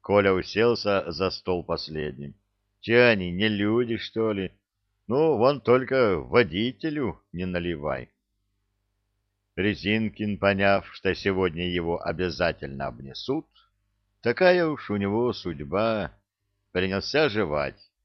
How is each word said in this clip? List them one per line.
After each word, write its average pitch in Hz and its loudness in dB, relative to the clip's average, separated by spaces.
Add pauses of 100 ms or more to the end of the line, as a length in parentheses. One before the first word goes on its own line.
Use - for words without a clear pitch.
Коля 98 4
уселся 101 0
за 92 0
стол 90 -4
последним. 73 -6 (480)
«Чё 120 6
они, 92 0
не 98 0
люди, 107 0
что 110 -4
ли? 95 -4 (560)
Ну, 143 2
вон 131 4
только 123 4
водителю 110 -2 (100)
не 87 -6
наливай». 78 -4 (1500)
Резинкин, 104 -2
поняв, 98 2
что 92 -2
сегодня 90 -2
его 85 -2
обязательно 78 -4
обнесут, 67 -8 (760)
такая 180 4
уж 151 -4
у 104 -2
него 107 0
судьба, 90 -4 (600)
принялся 95 0
жевать. 76 -2 (140)